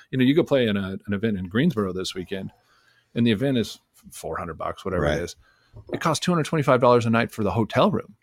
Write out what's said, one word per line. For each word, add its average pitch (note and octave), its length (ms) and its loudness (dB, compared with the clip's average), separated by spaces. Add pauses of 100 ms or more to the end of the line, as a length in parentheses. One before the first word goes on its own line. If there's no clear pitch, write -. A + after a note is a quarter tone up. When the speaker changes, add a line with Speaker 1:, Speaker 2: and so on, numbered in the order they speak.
(120)
Speaker 1:
you C3+ 80 -2
know, B2+ 40 4
you C3+ 120 4
go E3 80 4
play B2+ 240 2
in G#2 100 0
a, F#2+ 300 -6
an G2+ 60 -4
event G2+ 260 -2
in F#2 60 -8
Greensboro A2 460 0
this F#2 220 -6
weekend, F#2+ 380 -8 (640)
and A#2 100 2
the A#2 60 4
event B2+ 260 0
is G#2+ 220 -4 (320)
four - 260 -10
hundred E2 220 -10
bucks, D#2+ 260 -8
whatever F2+ 200 0
Speaker 2:
Right. D2 120 0
Speaker 1:
it F#2 60 -6
is. F2 120 -10 (560)
It - 80 -2
costs D#3+ 240 0
two - 80 2
hundred E3 140 2
twenty-five C#3 360 2
dollars A#2+ 260 6
a - 20 2
night A#2 220 2
for A2 120 -4
the G2 60 0
hotel A2+ 400 2
room. - 340 -6